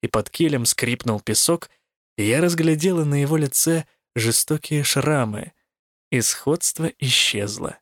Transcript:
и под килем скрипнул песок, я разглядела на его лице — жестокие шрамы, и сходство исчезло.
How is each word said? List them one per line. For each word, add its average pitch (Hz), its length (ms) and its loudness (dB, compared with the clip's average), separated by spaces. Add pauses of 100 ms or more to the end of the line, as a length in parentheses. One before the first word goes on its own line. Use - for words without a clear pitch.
и 120 60 -4
под 107 220 -2
килем 143 360 0
скрипнул 117 540 0
песок, - 500 0 (480)
я 110 240 2
разглядела 165 640 2
на 143 180 2
его 147 160 2
лице — 156 480 0 (300)
жестокие 143 680 0
шрамы, 131 680 0 (580)
и 123 120 2
сходство - 800 -2
исчезло. 104 840 -2